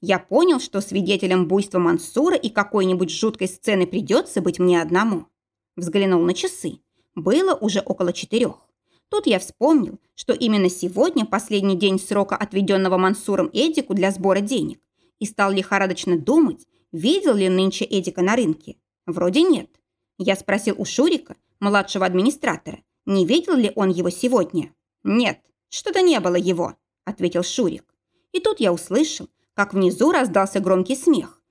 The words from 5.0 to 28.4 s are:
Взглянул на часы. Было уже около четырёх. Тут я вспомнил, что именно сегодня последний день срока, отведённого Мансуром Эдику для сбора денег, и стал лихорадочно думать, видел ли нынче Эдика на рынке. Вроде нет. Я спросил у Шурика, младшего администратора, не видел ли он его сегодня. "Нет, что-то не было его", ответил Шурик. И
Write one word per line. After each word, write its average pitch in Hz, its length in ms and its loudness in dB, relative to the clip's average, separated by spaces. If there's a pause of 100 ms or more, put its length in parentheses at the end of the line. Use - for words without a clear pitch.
Взглянул 180 480 0
на 175 120 2
часы. - 460 -8 (340)
Было 277 400 2
уже 208 260 -2
около 180 320 -2
четырёх. - 560 -4 (400)
Тут - 180 -4
я 214 120 2
вспомнил, 240 600 0 (160)
что - 200 -2
именно 208 340 2
сегодня 208 560 0
последний 196 520 -2
день 190 220 0
срока, 196 380 -2
отведённого 190 640 0
Мансуром 190 540 0
Эдику 302 420 -2
для 190 160 0
сбора 190 300 0
денег, 208 400 -4 (380)
и 220 60 -8
стал 196 260 -2
лихорадочно 190 680 0
думать, 247 480 2 (260)
видел 262 420 2
ли 190 140 2
нынче 190 360 0
Эдика 185 360 -4
на 196 160 2
рынке. 233 400 -2 (300)
Вроде 185 360 2
нет. 330 280 2 (480)
Я 190 180 0
спросил 202 420 -4
у 202 60 -6
Шурика, - 520 0 (220)
младшего 202 460 -2
администратора, 185 760 -2 (260)
не 196 180 2
видел 330 300 2
ли 226 200 2
он 196 160 0
его 175 200 -2
сегодня. 185 640 -2 (320)
"Нет, 208 360 0 (280)
что-то 370 340 -2
не 311 180 4
было 180 160 0
его", 170 380 -2 (300)
ответил - 380 -4
Шурик. - 520 -4 (380)
И 370 80 -4